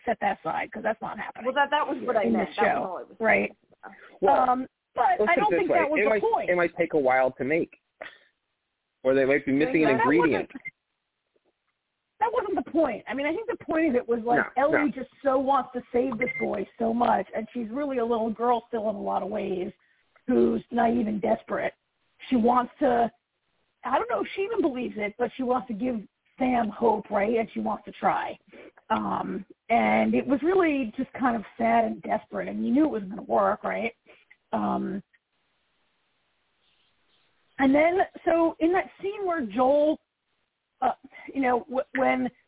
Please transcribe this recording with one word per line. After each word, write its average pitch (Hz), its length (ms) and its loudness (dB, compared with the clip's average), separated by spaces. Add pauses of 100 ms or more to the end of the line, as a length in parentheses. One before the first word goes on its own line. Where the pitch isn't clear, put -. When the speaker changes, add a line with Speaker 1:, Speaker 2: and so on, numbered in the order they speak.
Speaker 1:
set 226 160 -2
that 202 180 -2
aside - 320 -6
'cause 214 100 -14
that's 220 200 -4
not - 160 -10
happening. - 280 -12
Speaker 2:
Well, 262 100 -2
that, 277 140 2
that 294 160 0
was 277 200 -6
what 233 100 0
I 208 60 0
Speaker 1:
in 233 100 0
Speaker 2:
meant. 202 160 -2
Speaker 1:
this - 80 -16
Speaker 2:
That 208 60 0 (140)
was - 80 -4
Speaker 1:
show, 190 60 -6
Speaker 2:
all 175 60 -10
I 131 60 -10
was - 180 -20
Speaker 1:
right? 208 320 2 (320)
Speaker 2:
saying. 202 100 -20 (280)
Speaker 3:
Well, 269 260 4
Speaker 1:
Um, 254 180 0 (280)
but 247 100 0 (140)
Speaker 3:
let's 208 40 2
Speaker 1:
I 214 40 2
Speaker 3:
put 339 60 2
it 359 80 2
Speaker 1:
don't 415 100 2
Speaker 3:
this 339 80 2
Speaker 1:
think 349 120 2
Speaker 3:
way. 349 100 4
Speaker 1:
that 294 100 0
was 302 100 0
Speaker 3:
It - 40 2
Speaker 1:
the 427 40 2
Speaker 3:
might, 214 140 2
Speaker 1:
point. 440 280 0
Speaker 3:
it 175 60 2
might 175 220 0
take 165 160 0
a 160 40 4
while 131 340 4
to 139 120 -6
make, 156 320 -2 (1300)
or 131 100 2
they 135 140 4
might 147 180 2
be 135 80 -2
missing 156 320 2
an 131 140 4
Speaker 1:
That - 80 2
wasn't 139 160 4
Speaker 3:
ingredient. - 280 0 (1700)
Speaker 1:
that 453 120 2
wasn't 415 220 -2 (100)
the - 60 -18
point. 254 360 0
I 208 60 -6
mean, 277 140 -4
I 330 80 -2
think 453 160 -6
the - 140 -8
point 320 260 0
of 247 60 2
it 247 120 -4
was, 233 160 -2
like, 233 220 2 (100)
Speaker 3:
No, 262 60 2
Speaker 1:
Ellie - 240 2
Speaker 3:
no. - 60 2
Speaker 1:
just 262 180 -12 (120)
so 269 160 2
wants 269 360 0
to 247 80 -8 (100)
save 247 240 0
this 240 140 -2 (100)
boy 208 260 -4 (120)
so 226 160 0
much, 220 320 2 (100)
and 220 160 -6
she's 233 160 -6
really 269 300 -4
a 233 60 0
little 233 260 0
girl 233 380 0
still 220 200 -4
in 202 80 -4
a 202 60 -10
lot 196 200 -2
of 190 60 -6
ways 196 420 -4 (560)
who's 233 440 4
naive 233 380 2
and 214 120 -4
desperate. - 540 -2 (560)
She 262 60 4
wants 247 420 2
to, 240 320 2 (720)
I 254 140 0
don't 453 100 -4
know - 120 -2
if - 160 -6
she 392 60 -2
even 440 180 -2
believes 247 360 -2
it, 208 220 -4
but 240 180 -2
she 262 60 -4
wants 254 240 -2
to 226 80 -8
give 233 260 -4 (380)
Sam 240 300 0
hope, 220 420 0
right? 214 280 0
And 220 140 -4
she 226 60 -10
wants 214 280 -4
to 190 60 -16
try. - 460 -2 (520)
Um, 190 540 -4 (260)
and 220 440 4
it 247 100 2
was 254 200 0
really 311 520 2
just - 180 -6
kind 240 200 0
of 208 100 -6 (140)
sad 226 280 2
and 220 160 -6
desperate, 208 440 -6
and 208 180 -6
you 233 80 0
knew 294 120 4
it 294 60 2
wasn't 202 200 -6
gonna - 120 -10
work, 208 420 0
right? 196 280 -4 (600)
Um, 202 500 -4 (2500)
and 269 160 6
then, 330 240 4 (260)
so 330 360 2
in 330 120 2
that 370 140 0 (140)
scene 403 240 -6
where 330 180 -2
Joel, 262 580 2 (800)
uh, - 120 0 (400)
you 269 80 -4
know, 247 200 2
w-, 254 240 -4 (120)
when 254 340 0 (180)